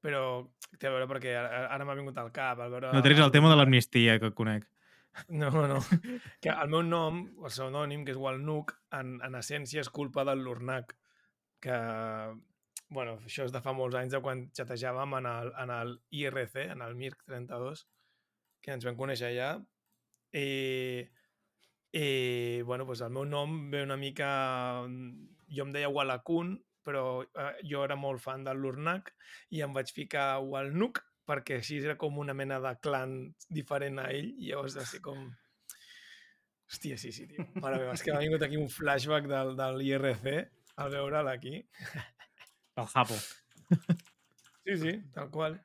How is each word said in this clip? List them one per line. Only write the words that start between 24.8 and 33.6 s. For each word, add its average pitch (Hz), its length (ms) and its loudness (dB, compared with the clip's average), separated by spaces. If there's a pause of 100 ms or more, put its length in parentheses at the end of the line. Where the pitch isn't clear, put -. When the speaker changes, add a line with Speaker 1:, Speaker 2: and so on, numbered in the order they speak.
Speaker 1:
Jo 143 180 -6
em 139 80 -10
deia 143 160 0
Walakun, 143 680 0 (240)
però, 131 420 -2
eh, 143 400 -6
jo 143 200 -2
era 139 120 0
molt 139 240 -2
fan 135 240 -8
del 135 140 -2
Lurnak 147 560 -2 (380)
i 156 100 -4
em 143 120 -4
vaig 131 180 -2
ficar 139 480 0
Walnuk 139 600 0 (260)
perquè 139 340 -2
així 147 200 -6
era 147 160 -2
com 147 220 -4
una 143 160 -4
mena 135 260 -4
de 131 220 -4
clan 131 320 -2 (340)
diferent 139 520 -4